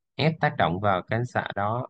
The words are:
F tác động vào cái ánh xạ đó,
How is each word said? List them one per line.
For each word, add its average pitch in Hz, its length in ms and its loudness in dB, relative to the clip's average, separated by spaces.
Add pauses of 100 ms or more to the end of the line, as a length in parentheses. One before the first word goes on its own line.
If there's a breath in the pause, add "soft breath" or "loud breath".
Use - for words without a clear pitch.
(160)
F 156 240 0
tác - 180 0
động 90 240 2
vào 95 200 2
cái 110 180 -2
ánh 123 60 -2
xạ - 300 -2
đó, 110 340 -2